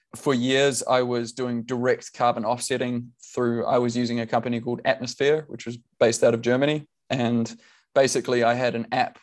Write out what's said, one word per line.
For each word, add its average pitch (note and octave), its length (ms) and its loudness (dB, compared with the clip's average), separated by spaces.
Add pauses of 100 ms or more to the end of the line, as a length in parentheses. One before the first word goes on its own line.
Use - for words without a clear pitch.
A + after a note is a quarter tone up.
(160)
For - 160 -2
years, C3 540 2
I B2+ 160 2
was A#2+ 300 -2
doing B2 300 -4
direct B2 520 -2
carbon A#2+ 300 0
offsetting A#2+ 680 -4 (220)
through, A#2+ 320 0
I C3 120 2
was A#2+ 180 0
using A#2+ 240 -2
a A2+ 60 -4
company A#2+ 340 -2
called B2 240 -6
Atmosphere, C3+ 640 0
which A#2 180 -14
was A#2+ 100 -10 (220)
based A#2 260 2
out A#2+ 80 6
of A#2 80 0
Germany. C#3 460 0 (240)
And A#2 440 -2 (400)
basically, B2+ 480 2
I A#2 120 4
had B2 200 0
an A#2 180 -4
app B2+ 300 -2